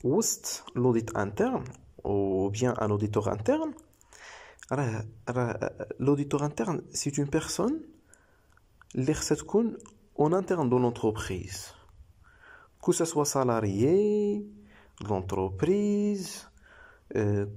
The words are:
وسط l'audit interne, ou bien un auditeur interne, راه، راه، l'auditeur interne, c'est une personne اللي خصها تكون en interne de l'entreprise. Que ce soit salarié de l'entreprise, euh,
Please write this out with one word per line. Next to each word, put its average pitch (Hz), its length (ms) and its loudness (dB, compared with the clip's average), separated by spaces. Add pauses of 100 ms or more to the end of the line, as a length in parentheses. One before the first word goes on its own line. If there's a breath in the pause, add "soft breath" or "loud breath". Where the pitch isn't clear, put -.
وسط - 600 -2 (100)
l'audit 117 400 2
interne, 117 500 -2 (400)
ou 98 460 2
bien 117 280 2
un 104 120 2
auditeur 107 380 0
interne, 262 440 0 (1000 loud breath)
راه، 113 340 -2 (220)
راه، 120 420 -2 (280)
l'auditeur 143 440 2
interne, 151 400 -2 (100)
c'est - 240 -4
une 143 140 0
personne 185 500 -2 (1120 soft breath)
اللي 135 200 0
خصها - 240 0
تكون 220 380 0 (420)
en 151 140 4
interne 180 360 2
de 123 80 6
l'entreprise. 110 1000 -2 (1080 loud breath)
Que 180 100 4
ce 170 120 0
soit 151 200 0
salarié 147 1200 2 (560 loud breath)
de - 80 -8
l'entreprise, 170 1400 0 (640 loud breath)
euh, 104 300 2 (100)